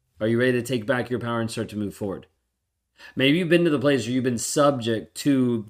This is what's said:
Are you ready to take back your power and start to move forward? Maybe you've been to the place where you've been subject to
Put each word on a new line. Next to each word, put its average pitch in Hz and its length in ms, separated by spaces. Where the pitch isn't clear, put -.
Are 110 80
you 117 100
ready 127 140
to 123 100
take 120 220
back 123 240
your 123 100
power 117 220
and 113 100
start 110 200
to 104 80
move 98 160
forward? 92 320
Maybe 139 220
you've 175 100
been 170 160
to 165 60
the 147 80
place 131 260
where 120 80
you've 127 120
been 123 120
subject 117 840
to 123 520